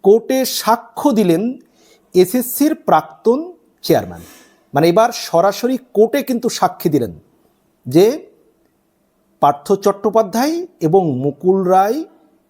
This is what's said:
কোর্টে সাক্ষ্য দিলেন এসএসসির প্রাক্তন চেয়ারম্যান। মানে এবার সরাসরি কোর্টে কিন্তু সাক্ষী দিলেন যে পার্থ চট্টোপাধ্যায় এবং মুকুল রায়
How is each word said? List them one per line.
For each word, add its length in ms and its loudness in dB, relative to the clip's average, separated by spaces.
কোর্টে 420 2
সাক্ষ্য 680 -2
দিলেন 460 0
এসএসসির 600 0
প্রাক্তন 800 -2
চেয়ারম্যান। 380 -2
মানে 140 2
এবার 240 2
সরাসরি 680 -2
কোর্টে 300 2
কিন্তু 260 -4
সাক্ষী 400 -2
দিলেন 300 -2
যে 440 2
পার্থ 320 0
চট্টোপাধ্যায় 920 -2
এবং 380 2
মুকুল 460 0
রায় 400 0